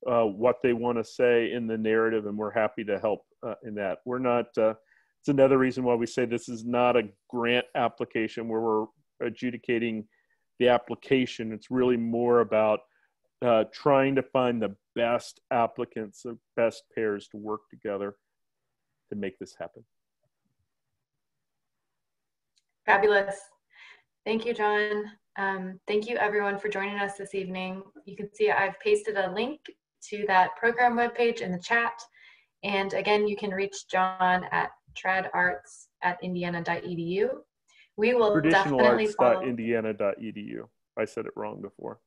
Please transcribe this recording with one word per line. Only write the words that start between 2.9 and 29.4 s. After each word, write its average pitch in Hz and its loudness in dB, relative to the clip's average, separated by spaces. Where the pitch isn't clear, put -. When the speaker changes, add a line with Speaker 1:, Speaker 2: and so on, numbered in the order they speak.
Speaker 1:
help, 104 -2
uh, 113 -8
in 107 -12
that. 101 -4
We're 123 -4
not, 120 0
uh, 110 4
it's - -8
another 135 6
reason 131 0
why 120 2
we 117 -2
say 123 -2
this 117 -4
is 113 -10
not 123 2
a 110 2
grant 120 0
application 113 -4
where 113 -2
we're 110 2
adjudicating 117 -4
the 123 6
application. 120 0
It's 107 -12
really 127 2
more 117 2
about, 107 2
uh, 113 4
trying 139 4
to 135 2
find 123 0
the 98 -4
best 117 -2
applicants, 117 -2
the 120 -12
best 117 0
pairs 104 -2
to - -16
work 107 -8
together 101 -8
to - -10
make 101 -8
this - -16
happen. - -16
Speaker 2:
Fabulous. 202 4
Thank 220 -2
you, 240 -2
John. 208 0
Um, 190 -6
thank 214 0
you 240 -4
everyone 208 0
for 208 -6
joining 202 -4
us 202 -4
this 196 -12
evening. 185 -8
You 196 -16
can 208 -12
see 214 2
I've 190 0
pasted 208 0
a 190 0
link 240 -6